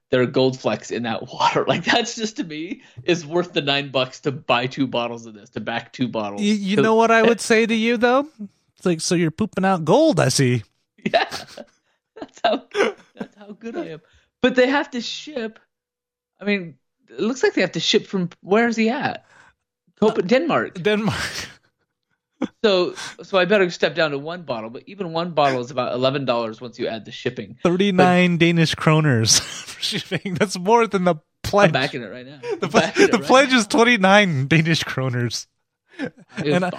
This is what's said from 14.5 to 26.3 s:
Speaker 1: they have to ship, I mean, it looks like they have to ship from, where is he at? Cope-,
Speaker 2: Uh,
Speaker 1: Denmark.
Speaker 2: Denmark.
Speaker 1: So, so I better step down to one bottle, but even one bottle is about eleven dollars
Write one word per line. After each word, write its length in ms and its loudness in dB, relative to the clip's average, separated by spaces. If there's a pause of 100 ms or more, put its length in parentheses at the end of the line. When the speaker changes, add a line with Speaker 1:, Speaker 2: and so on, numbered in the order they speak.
Speaker 1:
they 140 6
have 220 -2
to 100 -8
ship, 580 -12 (800)
I 60 -12
mean, 300 -4 (340)
it 100 -14
looks 240 -2
like 120 2
they 60 -2
have 120 -2
to 80 -4
ship 260 0
from, 220 -4 (100)
where 300 2
is 80 -4
he 120 2
at? 360 -6 (760)
Cope-, 200 2
Speaker 2:
Uh, 20 0
Speaker 1:
Denmark. 540 0
Speaker 2:
Denmark. 760 -4 (1120)
Speaker 1:
So, 300 2 (300)
so 140 -2
I 60 4
better 260 4
step 260 -2
down 160 0
to 60 -6
one 260 -10
bottle, 260 -8
but 180 -16
even 240 -10
one 200 -4
bottle 280 2
is 120 -8
about 220 -4
eleven 300 0
dollars 380 -2